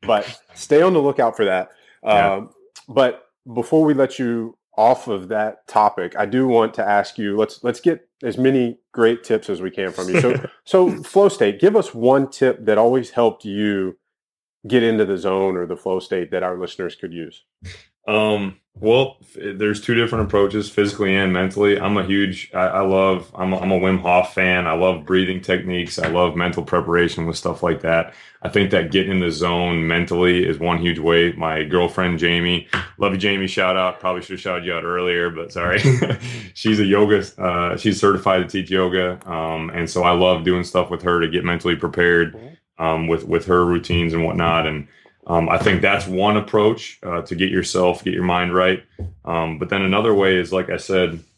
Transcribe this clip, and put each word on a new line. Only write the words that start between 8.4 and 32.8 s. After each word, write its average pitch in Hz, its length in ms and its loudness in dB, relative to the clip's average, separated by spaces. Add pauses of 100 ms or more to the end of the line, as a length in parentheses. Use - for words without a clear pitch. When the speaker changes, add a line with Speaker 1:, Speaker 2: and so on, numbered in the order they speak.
Speaker 1:
great 117 320 2
tips 107 260 -2
as 90 100 -4
we 92 100 -6
can 95 220 -6
from 92 160 -8
you. 120 120 2
So, 127 260 0 (100)
Speaker 2:
<laughs> - 80 -20
Speaker 1:
so 185 380 2
flow 196 260 4
state, 104 320 0
give 208 160 4
us - 180 -2
one 131 360 4
tip 127 360 0
that 104 120 4
always 120 320 2
helped 117 340 0
you 101 520 -2 (720)
get 120 160 4
into 110 220 4
the 98 120 -2
zone 95 400 0
or 87 100 -4
the 82 100 -8
flow 92 220 -4
state 90 320 -6
that 90 120 -2
our 90 160 -4
listeners 87 360 -8
could 87 180 -14
use. 82 300 -14 (680)
Speaker 2:
Um, 107 520 0 (140)
well, 113 460 2
f-, - 360 -12
there's 104 240 -2
two 120 140 -2
different 117 320 0
approaches, 101 440 0
physically 101 460 0
and 95 160 2
mentally. 98 460 2
I'm 101 180 -2
a 95 80 -2
huge, 98 500 -4
I, 92 120 0
I 95 160 0
love, 95 520 0
I'm 92 180 -4
a, 92 60 -2
I'm 92 140 -2
a 90 80 2
Wim 95 200 2
Hof 90 340 0
fan. 90 340 0
I 80 60 -2
love 82 300 0
breathing 92 360 0
techniques. 90 580 -4
I 82 100 -4
love 85 280 0
mental 87 260 -2
preparation 85 640 0
with 82 100 -6
stuff - 280 -6
like 82 160 -2
that. 82 340 -2 (280)
I - 60 -8
think 98 220 2
that 85 220 0
getting 95 180 2
in 95 100 0
the 87 120 0
zone 87 560 -2
mentally 87 580 2
is 78 140 -4
one 85 180 -2
huge 85 220 -2
way. 85 320 2
My 80 320 -4
girlfriend, 87 560 -2
Jamie, 87 480 -2 (300)